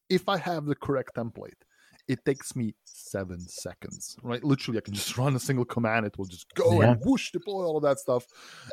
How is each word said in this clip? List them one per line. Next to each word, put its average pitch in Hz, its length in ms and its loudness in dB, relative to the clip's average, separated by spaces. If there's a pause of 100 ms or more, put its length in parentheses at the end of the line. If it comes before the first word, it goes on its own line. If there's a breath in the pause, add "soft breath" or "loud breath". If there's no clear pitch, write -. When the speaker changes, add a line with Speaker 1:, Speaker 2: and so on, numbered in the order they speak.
Speaker 1:
if 185 220 2
I 196 80 2
have 160 260 -4
the 143 100 0
correct 135 400 -4
template, 107 460 -8 (480)
it 127 160 -2
takes - 320 -2
me 113 180 -2 (100)
seven 90 560 -8
seconds, - 840 -14
right? 123 200 -6
Literally, 135 360 0
I - 20 -2
can 101 140 -10
just - 240 -6
<laughs> - 0 -
run 135 180 2
a - 20 0
single 123 280 0
command. 113 400 0
It 104 100 -8
will 98 80 -6
just 90 300 -16
go 110 260 6
and 120 180 8
Speaker 2:
Yeah. 117 80 -2
Speaker 1:
whoosh, 262 260 2
deploy 190 320 -4
all 160 120 0
of 147 60 0
that 139 160 4
stuff. 123 280 0 (460 loud breath)